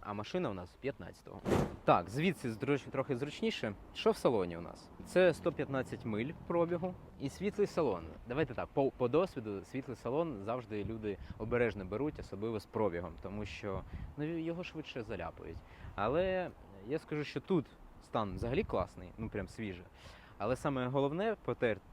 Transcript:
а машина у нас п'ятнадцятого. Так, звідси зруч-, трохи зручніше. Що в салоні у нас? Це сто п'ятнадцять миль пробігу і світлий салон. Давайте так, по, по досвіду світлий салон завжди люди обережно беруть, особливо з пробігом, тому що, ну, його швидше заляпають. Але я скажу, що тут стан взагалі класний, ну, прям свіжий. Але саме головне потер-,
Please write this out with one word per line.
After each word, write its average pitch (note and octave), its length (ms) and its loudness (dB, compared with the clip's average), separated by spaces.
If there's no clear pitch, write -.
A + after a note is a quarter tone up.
а G#2 120 -6
машина A#2 380 -2
у G2+ 40 -4
нас F2+ 140 -6
п'ятнадцятого. F#2+ 600 -8
Так, F#2+ 260 6
звідси C#3 420 2
зруч-, B2+ 380 0
трохи C3+ 260 0
зручніше. C#3+ 580 -2
Що - 160 4
в G#3+ 60 6
салоні F#2+ 400 4
у E2+ 40 -6
нас? - 280 -10
Це F3+ 280 8
сто - 180 0
п'ятнадцять C3 520 -2
миль A#2 280 0
пробігу F3 480 2
і C3+ 100 -2
світлий G3+ 360 2
салон. G#2 380 2
Давайте B2+ 260 0
так, F#2+ 180 -2
по, C3+ 180 4
по B2 180 2
досвіду A#2 560 0
світлий B2+ 320 -6
салон C3 480 -2
завжди G#2+ 400 -2
люди G#2+ 340 -4
обережно A2 460 2
беруть, A2+ 360 -2
особливо G#2+ 400 -4
з - 60 -14
пробігом, F2+ 460 2
тому G#2 240 -4
що, F#2+ 360 -4
ну, D3 80 -2
його E3 400 -2
швидше D3+ 380 -8
заляпають. E2+ 540 -6
Але E3+ 560 2
я D3+ 100 0
скажу, D3+ 260 -2
що - 160 -4
тут E3 260 2
стан G#2 300 0
взагалі A#2+ 300 0
класний, F2+ 440 -2
ну, A2 100 -4
прям G2 200 -4
свіжий. F#2 360 -6
Але A2+ 180 2
саме C3 300 0
головне C#3+ 580 2
потер-, A2+ 340 2